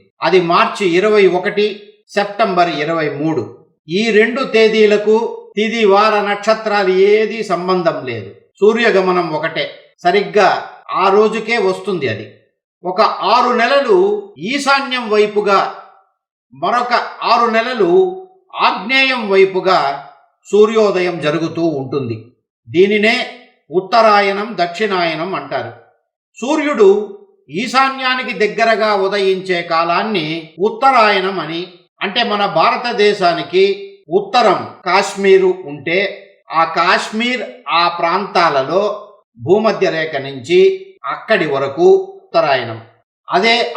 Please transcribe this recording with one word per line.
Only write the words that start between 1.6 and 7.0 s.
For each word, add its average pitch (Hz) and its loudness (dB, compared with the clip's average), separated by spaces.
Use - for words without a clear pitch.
సెప్టెంబర్ 196 0
ఇరవై 151 -4
మూడు. 139 -4
ఈ 190 -2
రెండు 240 2
తేదీలకు 214 4
తిథి, 220 -2
వార, 208 4
నక్షత్రాలు 202 0